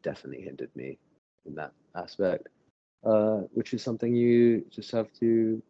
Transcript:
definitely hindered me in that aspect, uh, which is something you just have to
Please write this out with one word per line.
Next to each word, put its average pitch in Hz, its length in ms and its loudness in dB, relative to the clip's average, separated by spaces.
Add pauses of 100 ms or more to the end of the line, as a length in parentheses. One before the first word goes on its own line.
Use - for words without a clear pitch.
definitely 69 420 -10
hindered 69 320 -12
me 65 220 -12 (480)
in 73 100 -14
that 76 160 -12 (240)
aspect, 87 540 -2 (560)
uh, 107 320 2 (160)
which 113 200 -4
is 113 80 -4
something 117 320 -2
you 120 560 4
just - 220 -14
have 113 200 -2 (100)
to 113 480 2